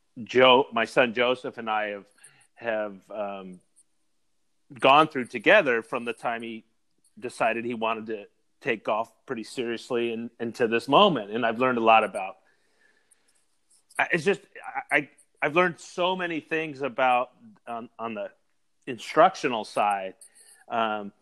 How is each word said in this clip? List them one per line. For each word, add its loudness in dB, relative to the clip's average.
Joe, 8
my 0
son 2
Joseph, -2
and -8
I -2
have, -10
have, -4
um, -10
gone 8
through -6
together 2
from -8
the -6
time -8
he -12
decided -2
he -4
wanted -4
to -8
take -4
golf -2
pretty -8
seriously -4
and, -8
and -8
to 0
this -2
moment. 4
And -4
I've -2
learned 2
a -2
lot 8
about, -6
I, 0
it's 0
just, 0
I, 4
I, 2
I've 0
learned 2
so -2
many -6
things -6
about 0
on, -12
on -6
the -8
instructional -2
side. -4
Um, -4